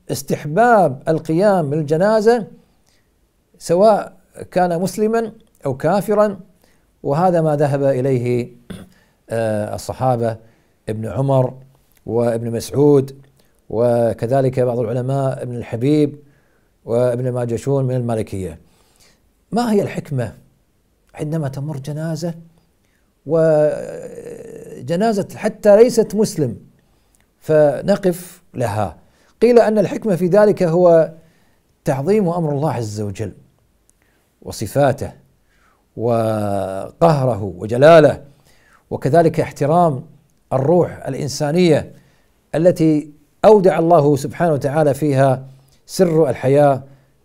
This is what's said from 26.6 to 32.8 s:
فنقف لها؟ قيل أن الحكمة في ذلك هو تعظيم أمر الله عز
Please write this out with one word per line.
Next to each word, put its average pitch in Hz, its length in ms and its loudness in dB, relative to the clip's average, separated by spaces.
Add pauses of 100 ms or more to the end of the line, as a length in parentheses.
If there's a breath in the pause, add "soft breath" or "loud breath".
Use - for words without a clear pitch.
فنقف 156 1000 0 (120)
لها؟ 104 420 -4 (460 soft breath)
قيل 240 160 6
أن 214 200 4
الحكمة 202 380 -2
في 185 100 -2
ذلك 208 360 4
هو 165 500 4 (720 soft breath)
تعظيم 165 440 0
أمر 165 240 -4
الله 143 200 -4
عز 107 280 -8